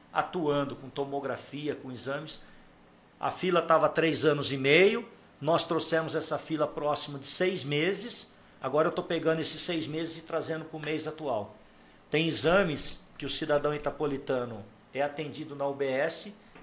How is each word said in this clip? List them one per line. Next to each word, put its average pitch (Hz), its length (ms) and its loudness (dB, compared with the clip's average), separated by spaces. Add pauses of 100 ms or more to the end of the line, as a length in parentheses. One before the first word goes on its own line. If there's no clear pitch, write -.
(120)
atuando 143 640 0
com 131 140 -14
tomografia, 139 840 -4
com 127 160 -12
exames. 135 500 -8 (800)
A 131 120 -2
fila 180 300 2
tava 160 260 6
três 147 380 2
anos 147 260 2
e 139 60 -2
meio, 185 500 6 (320)
nós 151 260 2
trouxemos 160 500 0
essa 151 220 -2
fila 151 280 -2
próximo 147 540 -2
de 127 60 -12
seis 185 380 0
meses, 175 680 -2 (300)
agora 156 260 2
eu 170 60 0
tô 175 100 -2
pegando 160 380 2
esses - 200 -4
seis 165 240 -2
meses 156 320 -4
e 160 40 -12
trazendo 160 420 -4
pro 156 160 -10
mês 151 260 -4
atual. 127 480 -4 (560)
Tem 156 160 4
exames 160 800 2 (140)
que 147 80 -8
o 135 40 -4
cidadão 147 460 2
itapolitano 135 880 -2 (300)
é 127 80 0
atendido 143 520 -6
na 139 140 -2
U 139 60 0
B 135 120 -2
S, 135 480 -2 (300)